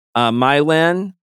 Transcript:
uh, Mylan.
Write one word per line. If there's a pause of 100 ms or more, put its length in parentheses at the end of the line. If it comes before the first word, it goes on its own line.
(140)
uh,
Mylan. (160)